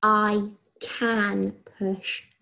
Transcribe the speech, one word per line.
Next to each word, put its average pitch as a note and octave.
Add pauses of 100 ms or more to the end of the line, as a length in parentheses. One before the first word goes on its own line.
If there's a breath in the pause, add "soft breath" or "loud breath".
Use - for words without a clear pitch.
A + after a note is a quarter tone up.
I G#3+ (300)
can G3+ (260)
push F#3+ (180)